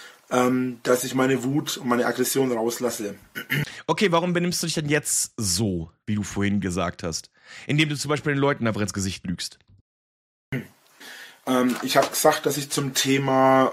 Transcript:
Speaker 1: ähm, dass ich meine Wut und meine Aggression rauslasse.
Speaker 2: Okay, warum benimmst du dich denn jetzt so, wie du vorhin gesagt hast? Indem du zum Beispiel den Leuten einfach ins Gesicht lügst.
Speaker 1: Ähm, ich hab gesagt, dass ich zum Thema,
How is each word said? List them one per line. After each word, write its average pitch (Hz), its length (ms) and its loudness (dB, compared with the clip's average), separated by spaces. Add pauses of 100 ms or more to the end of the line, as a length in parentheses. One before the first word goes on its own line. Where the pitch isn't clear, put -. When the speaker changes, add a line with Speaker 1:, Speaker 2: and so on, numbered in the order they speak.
(300)
Speaker 1:
ähm, 127 520 0
dass 123 220 2
ich 135 100 -6
meine 131 300 2
Wut 139 340 -2
und 123 100 -6
meine 120 180 2
Aggression 127 460 0
rauslasse. 113 600 -2 (720)
Speaker 2:
Okay, 165 240 2
warum 170 220 2
benimmst 165 300 0
du 175 40 -2
dich 160 80 -4
denn 147 140 -4
jetzt - 480 -2
so, 92 560 -2 (120)
wie 107 120 -2
du 104 60 -2
vorhin 101 380 -2
gesagt 90 420 -4
hast? 82 280 -6 (360)
Indem 151 220 2
du 147 80 -4
zum 135 120 -6
Beispiel 147 240 0
den 139 80 0
Leuten 139 260 2
einfach 101 140 0
ins 104 120 -2
Gesicht 95 320 -4
lügst. - 340 -6 (1900)
Speaker 1:
Ähm, 127 360 2
ich 127 140 0
hab 135 140 4
gesagt, - 340 2
dass 143 120 0
ich 143 140 -6
zum 139 240 -2
Thema, 135 800 4